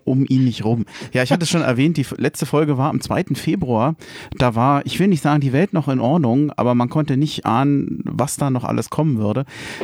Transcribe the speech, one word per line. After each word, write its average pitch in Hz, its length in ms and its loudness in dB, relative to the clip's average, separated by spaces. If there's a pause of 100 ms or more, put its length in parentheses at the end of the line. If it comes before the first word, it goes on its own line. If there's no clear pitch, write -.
um 135 240 2
ihn 131 160 4
nicht 110 220 -2
rum. 113 180 0 (300)
Ja, 127 80 2
ich 123 100 0
hatte 175 120 2
es 147 40 -2
schon 165 140 0
erwähnt, 135 340 2
die 147 60 2
f-, - 160 -8
letzte - 260 -2
Folge 147 320 0
war 135 140 0
am - 100 -2
zweiten 139 360 -4
Februar. 143 580 0 (420)
Da 123 180 2
war, 139 300 2
ich - 140 -6
will 185 100 2
nicht 175 140 2
sagen, 147 180 2
die 135 140 0
Welt 165 180 2
noch 156 160 -2
in 131 100 0
Ordnung, 135 520 2
aber 123 240 0
man 120 160 2
konnte 151 260 0
nicht 147 300 -2
ahnen, 139 580 0
was - 320 -2
da 143 140 0
noch 123 140 -2
alles 117 260 -2
kommen 151 260 0
würde. 110 300 -2 (380)